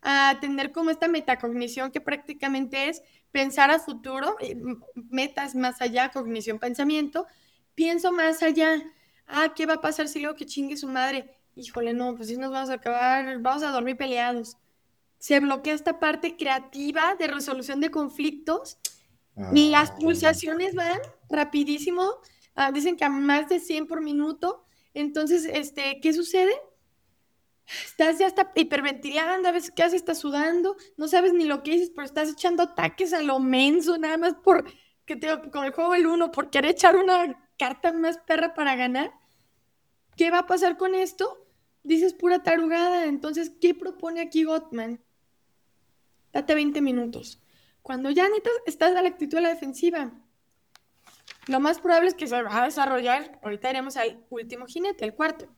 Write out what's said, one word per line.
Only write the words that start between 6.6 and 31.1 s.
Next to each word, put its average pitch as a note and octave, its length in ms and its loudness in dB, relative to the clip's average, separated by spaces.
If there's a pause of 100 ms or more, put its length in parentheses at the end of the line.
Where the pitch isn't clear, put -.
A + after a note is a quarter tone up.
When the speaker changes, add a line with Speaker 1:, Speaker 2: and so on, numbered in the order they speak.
Speaker 1:
pienso E4+ 380 2
más D#4+ 300 2
allá. D#4+ 400 2 (440)
Ah, D#4 300 0
¿qué D#4+ 80 -2
va D#4+ 100 2
a D#4 60 -8
pasar D#4 280 -2
si D4+ 120 -8
luego D4+ 160 -6
que D4 80 -12
chingue C#4+ 320 -8
su C#4+ 120 -10
madre? C4 460 -4 (220)
Híjole, A#3 380 -6
no, B3 200 -4
pues A3+ 140 -12
sí A#3 80 -6
nos C4 160 -6
vamos C4 160 -6
a C4 60 -4
acabar, B3+ 680 0
vamos C4 220 0
a D4+ 80 -2
dormir B3+ 260 -2
peleados. B3 640 -4 (600)
Se C#4+ 220 4
bloquea C#4+ 320 -2
esta D#4+ 260 -2
parte D#4+ 380 -2
creativa C#4+ 840 -2
de E4 80 0
resolución C#4 540 -4
de D#4 100 0
conflictos. D4+ 880 -4 (580)
Speaker 2:
Ah. G3 180 -6
Speaker 1:
Las D4 380 6
pulsaciones D#4+ 840 0
van F4 240 -2 (320)
rapidísimo. D4 840 0 (420)
Ah, C4+ 180 0
dicen D4+ 240 0
que D4 100 0
a - 20 2
más C#4+ 400 2
de F4+ 100 2
cien D#4 280 -4
por D#4+ 160 -6
minuto. D4+ 640 -2 (260)
Entonces, D#4 580 0
este, C#4+ 520 -4
¿qué D#4+ 100 4
sucede? F#4 400 2 (1300)
Estás D#4+ 320 2
ya F#4+ 80 4
hasta F#4+ 280 0
hiperventilando, D4+ 960 0
a F4 40 2
veces, E4+ 220 -2
¿qué - 80 2
haces? E4+ 200 4
Estás E4+ 160 -4
sudando, E4 580 0 (220)
no D4+ 100 -4
sabes F4+ 240 6